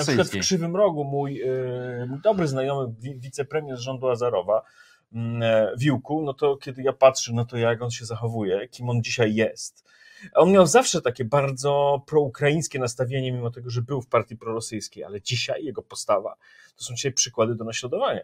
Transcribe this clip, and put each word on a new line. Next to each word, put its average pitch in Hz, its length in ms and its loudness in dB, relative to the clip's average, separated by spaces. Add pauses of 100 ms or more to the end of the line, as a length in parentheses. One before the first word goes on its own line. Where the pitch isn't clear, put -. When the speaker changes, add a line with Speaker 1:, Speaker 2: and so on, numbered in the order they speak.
Speaker 1:
prorosyjskiej. 180 360 2
Speaker 2:
Krzywym 170 340 -2
Rogu 175 280 2
mój, 139 380 -4
e, 127 680 -4
mój 139 120 -8
dobry 196 260 2
znajomy, 135 520 -2
wi-, 131 200 -12
wicepremier 139 580 -6
z - 20 -14
rządu 127 300 -4
Azarowa, 110 520 0 (520)
mm, 117 300 -4
e, 110 340 4
Wiłku, 143 440 0
no 139 120 -4
to 139 240 2
kiedy 131 260 -12
ja 131 100 2
patrzę 131 400 4
na 117 120 0
to, 120 120 -8
jak 117 240 0
on 120 100 -4
się 117 140 -10
zachowuje, 113 600 -4
kim 123 220 -8
on 120 140 0
dzisiaj 110 320 0
jest. - 500 -4 (480)
On 165 180 8
miał 185 160 10
zawsze 202 340 4
takie 120 240 -2
bardzo 139 800 2
proukraińskie 147 720 2
nastawienie, 127 520 -2
mimo 120 200 -4
tego, 123 180 -12
że 120 120 -2
był 131 200 -4
w - 60 -20
partii 113 300 0
prorosyjskiej, 110 640 -8
ale 98 180 -10
dzisiaj 123 440 -4
jego 123 180 -8
postawa, 104 520 -2 (400)
to - 80 -16
są 123 120 -10
dzisiaj 127 180 -4
przykłady 117 420 0
do 110 80 -8
naśladowania. 127 600 -4